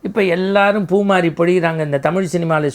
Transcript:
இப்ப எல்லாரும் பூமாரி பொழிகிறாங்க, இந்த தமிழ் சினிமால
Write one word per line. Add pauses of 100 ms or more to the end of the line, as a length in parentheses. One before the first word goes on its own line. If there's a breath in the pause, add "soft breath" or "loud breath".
இப்ப
எல்லாரும்
பூமாரி
பொழிகிறாங்க,
இந்த
தமிழ்
சினிமால